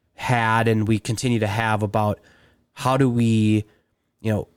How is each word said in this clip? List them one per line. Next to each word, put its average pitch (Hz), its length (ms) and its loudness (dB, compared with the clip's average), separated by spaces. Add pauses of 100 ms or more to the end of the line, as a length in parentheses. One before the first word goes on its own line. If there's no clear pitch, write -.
(140)
had 113 520 0
and 110 220 2
we 110 100 2
continue 117 420 -2
to 107 60 0
have 107 360 -2
about 107 360 -2 (540)
how 131 240 -2
do 135 140 4
we, 110 540 2 (560)
you 110 120 -4
know 101 240 -4